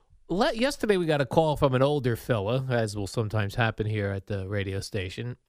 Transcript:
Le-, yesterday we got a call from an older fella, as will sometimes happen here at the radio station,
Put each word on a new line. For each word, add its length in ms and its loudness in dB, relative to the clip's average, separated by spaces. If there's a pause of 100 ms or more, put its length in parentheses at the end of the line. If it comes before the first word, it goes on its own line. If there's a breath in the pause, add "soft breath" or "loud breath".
(300 soft breath)
Le-, 240 2
yesterday 420 0
we 100 2
got 140 2
a 60 0
call 300 2
from 180 4
an 80 4
older 340 2
fella, 540 0
as 260 0
will 100 -4
sometimes 500 -2
happen 300 0
here 220 -2
at 180 -6
the 220 -6
radio 320 -4
station, 560 -8 (120)